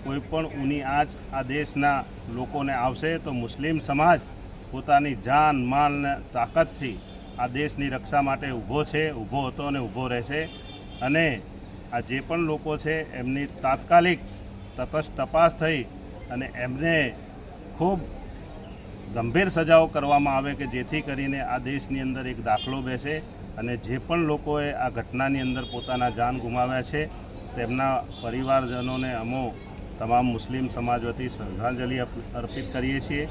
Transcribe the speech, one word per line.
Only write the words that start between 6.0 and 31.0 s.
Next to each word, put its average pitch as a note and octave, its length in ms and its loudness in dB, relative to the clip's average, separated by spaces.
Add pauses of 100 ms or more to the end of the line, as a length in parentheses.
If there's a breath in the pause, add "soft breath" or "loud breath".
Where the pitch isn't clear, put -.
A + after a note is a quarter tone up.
તાકાતથી B2 680 0 (380)
આ B2 80 0
દેશની C#3 420 -2
રક્ષા C3+ 340 0
માટે C3+ 280 0
ઊભો A#2+ 340 -2
છે, D3+ 280 0
ઊભો B2 340 -2
હતો C#3+ 200 -4
અને C#3 120 0
ઊભો A#2+ 300 -2
રહેશે. B2 360 -2 (580)
અને C#3 380 4 (520)
આ A#2+ 80 0
જે B2 200 -4
પણ E3 180 -2
લોકો D#3 400 0
છે D#3 340 -2
એમની C3 340 -2
તાત્કાલિક E3+ 760 6 (560)
તપસ-, D3+ 400 -2
તપાસ D#3+ 360 6
થઈ D#3 300 2 (480)
અને B2+ 240 -4
એમને C3+ 600 2 (640)
ખૂબ F3 220 2 (1120)
ગંભીર A#2+ 340 4
સજાઓ D#3+ 380 8
કરવામાં C#3+ 500 4
આવે C#3 180 0
કે C#3 120 -4
જેથી B2+ 340 -2
કરીને C#3 400 -2
આ B2 180 -2
દેશની C3+ 420 -4
અંદર C3 260 -2
એક A#2 180 -6
દાખલો B2+ 380 0
બેસે. C#3 400 -4 (360)
અને A#2 180 -2
જે A2 220 -4
પણ E3 200 0
લોકોએ D3 540 0
આ B2+ 160 -2
ઘટનાની C3 520 0
અંદર B2+ 240 -2
પોતાના B2 460 -2
જાન A#2+ 280 0
ગુમાવ્યા B2 440 0
છે D3+ 240 -2 (500)
તેમના B2+ 460 0 (200)
પરિવારજનોને B2+ 920 0
અમો A#2 400 -2 (440)
તમામ A#2+ 280 4
મુસ્લિમ B2 420 0
સમાજ A#2+ 360 0